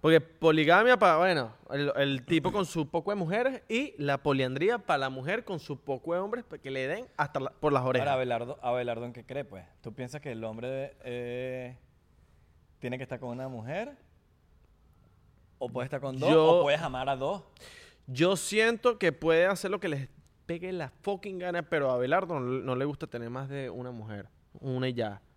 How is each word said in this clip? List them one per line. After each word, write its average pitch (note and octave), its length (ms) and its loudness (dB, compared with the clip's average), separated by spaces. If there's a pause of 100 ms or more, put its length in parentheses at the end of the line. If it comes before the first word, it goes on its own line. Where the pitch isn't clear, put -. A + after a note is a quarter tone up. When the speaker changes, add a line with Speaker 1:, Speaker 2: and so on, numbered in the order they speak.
Speaker 1:
Porque D#3+ 160 8
poligamia E3 760 6
pa-, F3+ 180 8
bueno, D#3 380 2 (160)
el, C#3+ 260 -2
el C#3 300 0
tipo E3+ 260 0
con G3 140 0
su D#3 240 -4
poco E3+ 200 -2
de G#3 40 0
mujeres G#3+ 560 -2
y B3+ 260 0
la C#3+ 260 0
poliandría C#3 540 2
pa' F3 220 0
la C3+ 100 -2
mujer C#3+ 380 -6
con F3+ 120 -8
su C#3 220 -10
poco C#3 320 -6
de F3+ 80 0
hombres A3 240 -6
pa' D3+ 140 -16
que C3+ 120 -12
le C3+ 160 -4
den G#3 200 -6 (100)
hasta D3 240 -2
la, C3 120 -4
por D3 200 0
las B2+ 120 4
orejas. B2+ 240 2
Speaker 2:
Ahora, C#3 80 2
Abelardo, B2 440 -2
Abelardo, A#2+ 460 -2
¿en A#2+ 80 -12
qué A#2+ 100 -16
cree, C3+ 220 -8
pues? F#2+ 180 -18 (160)
¿Tú A2 140 -14
piensas C3 260 -10
que C#3 120 -10
el A2+ 120 -8
hombre, B2+ 500 -8 (100)
eh, B2 760 -8 (1000)
tiene B2+ 180 -6
que C3 60 -8
estar B2 140 -10
con B2 120 -8
una C3 180 -8
mujer? D3+ 480 -8 (1600)
¿O B2 140 -8
puede B2 160 -6
estar C3+ 160 -8
con C3 180 -6
dos? D#3 80 2
Speaker 1:
Yo D#3+ 300 8
Speaker 2:
¿O E3+ 60 6
puedes D3+ 180 2
amar C3 260 -4
a C#3 80 0
dos? D#3 260 -4 (640)
Speaker 1:
yo E3 300 2
siento A3 640 2
que F3 120 4
puede D#3+ 360 4
hacer F#3+ 240 -2
lo G3 100 -4
que F#3 80 -4
les C#3 220 -6 (340)
pegue E3+ 300 -6
la D#3 160 -6 (100)
fucking F#3+ 380 -6
gana, F3 240 -2
pero D3 280 0
a B2+ 40 2
Abelardo D#3 460 0
no, B2+ 200 -2
no B2+ 160 -2
le C3 80 -2
gusta D3 220 -6
tener A#2 240 -10
más C3+ 180 -8
de C3+ 220 -8
una B2 200 -10
mujer. A2 380 -12 (320)
Una B2+ 260 -2
y C3 60 0
ya. G#2+ 300 -4 (140)